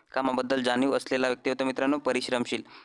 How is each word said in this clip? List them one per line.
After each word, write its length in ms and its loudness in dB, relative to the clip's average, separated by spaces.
कामाबद्दल 500 0
जाणीव 340 2
असलेला 300 0
व्यक्ती 240 0
होतो 140 -2
मित्रांनो, 340 0
परिश्रमशील. 640 -2